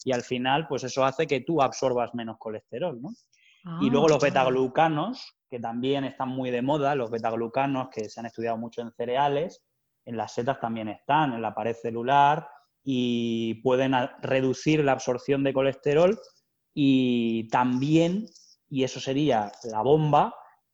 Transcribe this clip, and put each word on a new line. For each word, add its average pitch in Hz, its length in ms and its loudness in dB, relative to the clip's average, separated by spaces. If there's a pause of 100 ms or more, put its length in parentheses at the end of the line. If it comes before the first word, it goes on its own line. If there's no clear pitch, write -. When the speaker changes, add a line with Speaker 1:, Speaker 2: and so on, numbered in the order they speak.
Speaker 1:
y 131 80 0
al 120 100 0
final, 135 460 -2
pues 131 160 -4
eso 131 200 0
hace 135 220 0
que 135 140 -2
tú 160 220 0
absorbas 123 520 0
menos 113 240 -10
colesterol, 117 640 -8
¿no? 160 100 -12 (680)
Y 135 140 0
luego 143 160 4
Speaker 2:
Ah, 156 40 6
Speaker 1:
los 147 100 4
Speaker 2:
vale. 139 120 2
Speaker 1:
betaglucanos, 139 1040 0 (140)
que 123 100 -10
también 123 440 -2
están 127 240 -6
muy 127 220 -4
de 120 120 -2
moda, 143 320 0
los 120 160 -4
betaglucanos 117 800 -2
que 107 180 -8
se - 120 -16
han 117 60 -10
estudiado 113 300 -6
mucho 117 260 -10
en 117 100 -14
cereales, 139 720 -2 (400)
en 117 120 -10
las 107 180 -6
setas 127 260 -2
también 113 280 -6
están, 139 440 -2
en 113 100 -6
la 107 120 -4
pared 113 200 -4
celular, 139 760 2 (340)
y 117 800 -2
pueden 131 320 2
a-, 127 280 -2
reducir 131 640 2
la 139 80 4
absorción 131 500 0
de 139 100 0
colesterol 147 680 2 (540)
y 123 760 2
también, 147 800 2 (420)
y 131 160 -2
eso 127 160 -6
sería 131 520 0 (120)
la 110 180 -4
bomba, 151 520 4 (400)